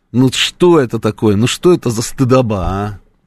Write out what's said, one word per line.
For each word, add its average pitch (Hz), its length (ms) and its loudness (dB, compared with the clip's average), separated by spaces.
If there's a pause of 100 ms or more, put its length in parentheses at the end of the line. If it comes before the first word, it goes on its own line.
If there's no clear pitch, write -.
(120)
Ну 127 220 2
что - 460 2
это 117 200 -2
такое? 107 360 0
Ну 110 100 0
что - 260 0
это 123 200 0
за 110 100 -6
стыдоба, 113 640 -2
а? 101 340 -6 (280)